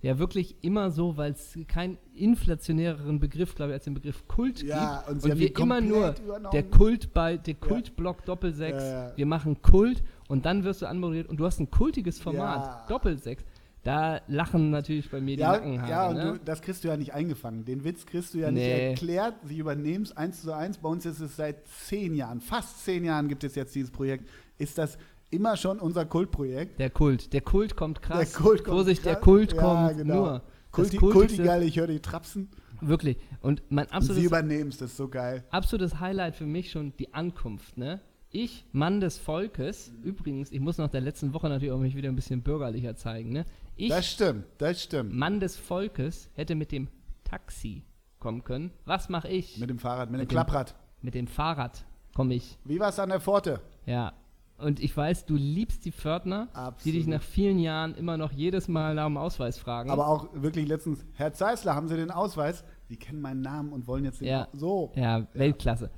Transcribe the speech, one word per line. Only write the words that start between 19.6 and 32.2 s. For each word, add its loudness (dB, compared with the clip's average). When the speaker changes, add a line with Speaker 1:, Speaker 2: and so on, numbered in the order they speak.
Speaker 2:
eins -6
zu -6
eins. -6
Bei -6
uns -4
ist -8
es -10
seit -6
zehn -4
Jahren, -4
fast -6
zehn -2
Jahren 0
gibt -4
es -6
jetzt -6
dieses -4
Projekt, -4
ist -6
das -2
immer 2
schon -2
unser 0
Kultprojekt. -2
Speaker 1:
Der 0
Kult, 2
der 0
Kult 2
kommt -4
krass. 0
Speaker 2:
Der -4
Kult 8
kommt 0
Speaker 1:
Vorsicht, 4
Speaker 2:
krass. 4
Speaker 1:
der 0
Kult 8
Speaker 2:
Ja, 0
Speaker 1:
kommt 4
Speaker 2:
genau. 0
Speaker 1:
nur. 2
Speaker 2:
Kulti-, 2
Speaker 1:
Das 4
Kultigste 8
Speaker 2:
Kultigal, 4
ich 2
hör 2
die -2
Trapsen. -8